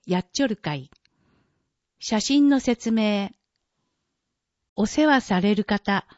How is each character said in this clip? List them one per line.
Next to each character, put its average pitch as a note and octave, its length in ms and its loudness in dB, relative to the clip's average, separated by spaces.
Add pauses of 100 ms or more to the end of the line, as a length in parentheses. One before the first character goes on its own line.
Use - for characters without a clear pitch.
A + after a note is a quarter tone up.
や F3+ 140 -2
っ F3+ 120 -6
ち C#4 120 -2
ょ C4+ 40 2
る G#3+ 80 -4
会。 C#3+ 340 -8 (1120)
写 G#3+ 200 -4
真 C#4+ 300 4
の C#4 100 4
説 A#3 320 -2
明。 G#3 380 0 (1500)
お G#3 100 -2
世 D4+ 200 0
話 C#4 160 4
さ F#3 180 -2
れ G3+ 140 2
る G3+ 120 -2
方、 G3+ 420 -4 (100)